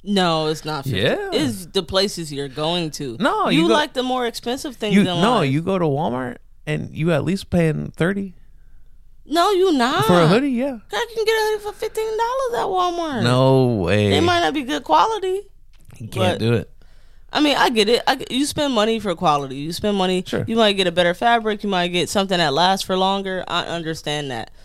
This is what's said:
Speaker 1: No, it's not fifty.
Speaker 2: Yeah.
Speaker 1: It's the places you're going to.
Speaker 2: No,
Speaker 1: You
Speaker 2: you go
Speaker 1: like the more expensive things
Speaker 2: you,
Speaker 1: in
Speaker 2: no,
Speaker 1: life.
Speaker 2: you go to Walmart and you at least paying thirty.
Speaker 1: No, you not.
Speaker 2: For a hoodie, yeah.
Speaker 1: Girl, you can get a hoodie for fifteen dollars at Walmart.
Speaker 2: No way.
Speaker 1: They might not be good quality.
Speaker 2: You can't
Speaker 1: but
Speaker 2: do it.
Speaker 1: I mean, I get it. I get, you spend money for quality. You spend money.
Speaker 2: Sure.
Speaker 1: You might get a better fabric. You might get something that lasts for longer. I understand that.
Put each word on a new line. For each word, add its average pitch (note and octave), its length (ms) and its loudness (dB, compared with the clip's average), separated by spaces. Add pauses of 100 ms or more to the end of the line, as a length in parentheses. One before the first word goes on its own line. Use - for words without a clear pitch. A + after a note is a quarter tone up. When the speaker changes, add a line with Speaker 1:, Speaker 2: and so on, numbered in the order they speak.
Speaker 1:
No, F3 440 0
it's D#3 180 -4
not D3+ 180 -6
fifty. A#2 160 -2
Speaker 2:
Yeah. C#4 320 0
Speaker 1:
It's G#3+ 360 -2
the F#3+ 160 -4
places F#3+ 500 -4
you're C#3 160 -6
going D#3 420 -4
to. C3 280 -8
Speaker 2:
No, D4 300 0
Speaker 1:
You - 120 4
Speaker 2:
you E3+ 80 4
go A3+ 60 6
Speaker 1:
like - 180 0
the B3+ 100 -4
more B3+ 220 -2
expensive A#3+ 500 -6
things G#3 200 -2
Speaker 2:
you, G#3 60 8
Speaker 1:
in - 60 4
Speaker 2:
no, F#3 300 2
Speaker 1:
life. C#3+ 140 2
Speaker 2:
you D3 100 0
go F#3+ 180 -2
to E3+ 60 2
Walmart E3 520 -4 (280)
and D3+ 280 -6
you D#3 200 0
at C#3+ 100 0
least F#3 260 -4
paying D#3 420 0
thirty. G3 420 -2 (920)
Speaker 1:
No, E4+ 260 2
you F#4 200 4
not. C#4+ 340 2
Speaker 2:
For F3 140 6
a D#3+ 80 6
hoodie, C4 240 4
yeah. B3 280 -2 (100)
Speaker 1:
Girl, - 100 -4
you A4+ 160 -6
can A4+ 100 -2
get A4 80 2
a G#4+ 180 2
hoodie G#4+ 120 -4
for G#4 80 -6
fifteen A4 460 -6
dollars A#4+ 400 -2
at - 80 -2
Walmart. F4 580 -2
Speaker 2:
No C3 440 4
way. G#2 420 2
Speaker 1:
They F#2+ 100 4
might F4 220 2
not D#4 120 0
be C#4+ 100 -2
good D4 200 -4
quality. F#4 600 0 (540)
Speaker 2:
You A2 120 -14
can't - 40 -12
Speaker 1:
but A2+ 260 0
Speaker 2:
do A#2 140 2
it. G#2 160 -2 (600)
Speaker 1:
I - 80 0
mean, D4 180 4
I F#4 120 4
get A3 200 2
it. A#3+ 160 2
I C4+ 100 2
get, - 160 -12
you C4+ 140 0
spend C#4+ 280 -2
money A3+ 260 2
for G3 160 -4
quality. C#3+ 400 0
You D3 160 -8
spend G#3 260 -2
money. F#3 300 0
Speaker 2:
Sure. - 200 -2
Speaker 1:
You A3+ 100 -2
might G#3 160 4
get G3 140 0
a E3+ 40 0
better F3 220 2
fabric. A3 500 0
You G3+ 60 -2
might F3+ 180 0
get F3 220 -2
something G3 280 0
that D#3 160 2
lasts F#3 320 2
for F#3+ 120 -2
longer. F#3+ 500 -2
I E3+ 160 -4
understand D#3 680 -6
that. A#2 200 -10 (140)